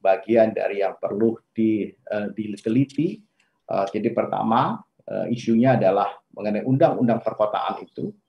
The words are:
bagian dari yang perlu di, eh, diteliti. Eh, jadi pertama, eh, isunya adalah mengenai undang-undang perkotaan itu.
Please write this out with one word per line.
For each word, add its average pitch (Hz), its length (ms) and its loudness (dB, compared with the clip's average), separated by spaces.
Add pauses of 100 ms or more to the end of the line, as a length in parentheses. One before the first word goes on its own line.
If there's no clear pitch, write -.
bagian 107 480 4
dari 98 320 -2
yang 92 160 -6
perlu 110 320 0 (240)
di, 110 320 0
eh, 104 480 -8
diteliti. 120 880 -2 (400)
Eh, 98 240 -2
jadi 104 240 -2
pertama, 117 640 0 (320)
eh, 101 240 -4
isunya 117 480 2
adalah 101 320 2 (240)
mengenai 104 320 -4
undang-undang 131 560 2
perkotaan 98 640 -2
itu. - 240 -10 (160)